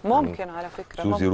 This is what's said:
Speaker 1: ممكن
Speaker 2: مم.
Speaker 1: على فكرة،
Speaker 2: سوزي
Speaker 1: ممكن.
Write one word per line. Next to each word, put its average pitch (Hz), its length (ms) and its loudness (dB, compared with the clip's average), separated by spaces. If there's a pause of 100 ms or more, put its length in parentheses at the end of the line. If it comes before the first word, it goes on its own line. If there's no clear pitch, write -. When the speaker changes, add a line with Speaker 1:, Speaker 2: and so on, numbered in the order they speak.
Speaker 1:
ممكن 190 440 2
Speaker 2:
مم. 170 80 -12
Speaker 1:
على 175 120 -8
فكرة، - 340 -10
Speaker 2:
سوزي 101 80 2
Speaker 1:
ممكن. 95 240 2